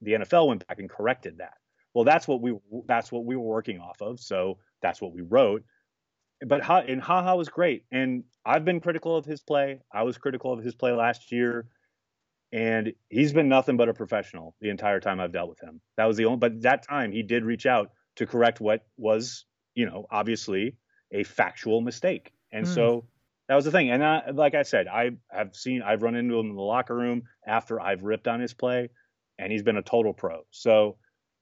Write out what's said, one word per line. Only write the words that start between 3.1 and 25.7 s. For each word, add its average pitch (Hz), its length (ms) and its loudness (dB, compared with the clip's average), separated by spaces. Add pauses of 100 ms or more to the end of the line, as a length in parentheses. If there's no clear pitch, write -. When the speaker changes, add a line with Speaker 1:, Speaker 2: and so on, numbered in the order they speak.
Speaker 1:
what 120 140 -6
we 127 120 -4
were 123 60 -6
working 110 380 -4
off 87 220 -16
of. 120 180 -10
So 95 380 -4 (240)
that's 87 180 -2
what 92 120 -10
we 87 100 -12
wrote. 110 420 4 (800)
But 143 180 2
Ha-, 170 260 4
and 131 120 -4
Ha 180 220 0
Ha 185 120 2
was 170 140 0
great. 165 440 0
And 127 320 -2 (200)
I've 156 200 2
been 175 160 0
critical 165 360 -2
of 151 80 -2
his 151 160 -8
play. 139 400 -2 (120)
I 104 100 -2
was 120 160 -2
critical 127 340 -4
of 113 100 -6
his 117 120 -6
play 123 180 0
last 117 400 0
year. 120 340 0 (840)
And 113 400 0 (160)
he's 139 240 2
been 147 160 4
nothing 131 280 4
but 117 120 4
a 113 60 0
professional 95 640 -8
the 107 100 -4
entire 101 300 0
time 95 200 -2
I've 87 120 -4
dealt 87 160 -6
with 82 120 -18
him. 82 200 -20 (160)
That 110 100 2
was 110 100 2
the 113 100 2
only, 123 120 2
but 113 240 0
that 131 240 2
time 135 260 -4
he 110 100 -4
did 113 220 -2
reach 113 220 -2
out 117 240 2 (260)
to 117 100 -4
correct 117 340 2
what 107 260 0 (100)
was, 113 480 -2 (300)
you 120 100 0
know, 95 260 -8
obviously 107 680 -2 (360)
a 101 120 -2
factual 113 560 0
mistake. 123 520 -4 (200)
And 110 140 -4
Speaker 2:
Hmm. 180 60 -4
Speaker 1:
so 120 340 2 (420)
that 135 80 4
was 143 80 4
the 151 80 -2
thing. 156 180 4
And 131 140 2
I, 156 260 0
like 147 240 2
I 147 80 2
said, 98 240 0
I 117 240 -2 (200)
have 98 260 -6
seen, 127 260 -4